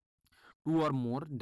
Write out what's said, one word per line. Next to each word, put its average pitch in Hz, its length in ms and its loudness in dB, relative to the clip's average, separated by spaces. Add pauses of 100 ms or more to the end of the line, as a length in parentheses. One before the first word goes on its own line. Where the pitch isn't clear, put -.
(680)
two 160 180 4
or 147 100 2
more 123 260 -2 (220)